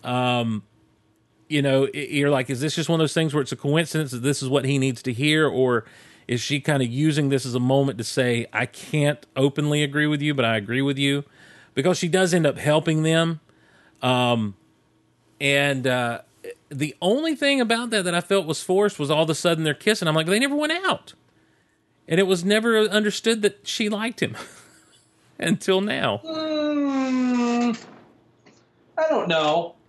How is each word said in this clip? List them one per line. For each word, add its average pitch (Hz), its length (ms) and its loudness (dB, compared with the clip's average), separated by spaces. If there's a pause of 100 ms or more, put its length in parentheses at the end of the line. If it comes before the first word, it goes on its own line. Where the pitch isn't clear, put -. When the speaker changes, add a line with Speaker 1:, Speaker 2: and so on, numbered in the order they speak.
Speaker 1:
Um, 123 600 -2 (880)
you 147 100 2
know, 135 240 4 (100)
i-, 147 40 -8
you're 143 320 0
like, 131 180 2
"Is 127 140 -4
this 151 120 -4
just 165 140 -4
one 165 100 2
of 160 40 4
those 151 100 0
things 160 220 0
where 151 80 0
it's 123 100 -6
a 135 40 -6
coincidence 151 560 -2
that 120 100 -6
this 139 200 0
is 131 60 -4
what 127 160 2
he 139 140 2
needs 131 240 0
to 135 100 -4
hear?" 151 340 2
Or 123 380 2 (420)
is 120 140 -2
she 143 200 -4
kinda 135 260 0
using 143 420 0
this 135 160 0
as 123 100 -6
a 123 60 0
moment 131 380 2
to 120 60 -6
say, 120 500 -2
"I 113 100 0
can't 147 600 -2 (100)
openly 147 460 0
agree 147 240 0
with 151 160 -2
you, 151 100 0
but 135 140 0
I 113 100 2
agree 110 240 -4
with 139 160 0
you"? 139 280 0 (500)
Because 165 240 2
she 180 100 -2
does 185 240 2
end 170 140 4
up 139 100 2
helping 156 460 2
them. 160 380 2 (600)
Um, 123 540 0 (840)
and, 139 480 0
uh, 123 360 -2 (480)
the 147 300 -6
only 285 340 0
thing 277 280 0
about 233 280 -2
that 214 140 0
that 175 100 -2
I 175 60 2
felt 190 260 0
was 160 160 -4
forced 196 360 0
was 143 120 -2
all 156 120 4
of 160 80 2
a 156 40 2
sudden 165 300 0
they're 151 100 0
kissing. 214 320 0
I'm 156 80 2
like, 160 120 2
"They 190 120 2
never 277 180 0
went 302 160 0
out." 359 420 -4 (920)
And 160 100 2
it 196 80 4
was 185 180 0
never 220 340 4
understood 214 640 0
that - 260 -2
she 220 220 -2
liked 208 300 -4
him 113 140 -2 (540)
<laughs> - 500 -20
until 185 440 0
now. 131 420 -2
Speaker 2:
Mm, 269 1500 -2 (1160)
I 320 120 0
don't 233 200 0
know. 160 460 0 (140)